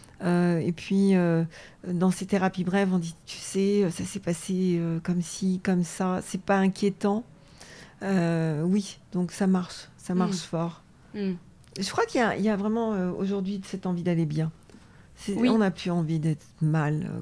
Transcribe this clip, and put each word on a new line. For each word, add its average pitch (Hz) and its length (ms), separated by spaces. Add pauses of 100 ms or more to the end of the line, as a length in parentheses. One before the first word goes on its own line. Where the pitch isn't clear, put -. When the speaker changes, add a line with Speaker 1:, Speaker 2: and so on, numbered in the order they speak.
(240)
Speaker 1:
Euh, 175 360
et 160 140
puis, 196 420
euh, 170 280 (440)
dans 180 240
ces 185 140
thérapies 185 400
brèves, 190 280
on 185 40
dit, « 165 180 (100)
Tu - 120
sais, 202 460
euh, 190 60
ça 175 160
s'est 196 140
passé, 180 600
euh, 165 220
comme 175 200
ci, 185 420
comme 180 200
ça. » 185 420
C'est 190 160
pas 196 160
inquiétant. 202 680 (800)
Euh, 165 600
oui, 196 360 (120)
donc 180 220
ça 196 140
marche, 185 500
ça - 180
marche 185 200
Speaker 2:
Mm. 165 140
Speaker 1:
fort. 170 320 (320)
Speaker 2:
Mm. 202 180 (460)
Speaker 1:
Je 190 140
crois - 140
qu'il 311 160
y - 20
a, 185 140
il 190 60
y 214 60
a 214 60
vraiment, 214 380
euh, 180 180
aujourd'hui 196 540
cette 190 200
envie 175 180
d'aller 170 220
bien. 156 240 (720)
C'est, 202 120
Speaker 2:
Oui. 226 160
Speaker 1:
on 220 80
n'a 208 120
plus - 220
envie 165 260
d'être 156 280 (160)
mal, 151 420
euh, - 180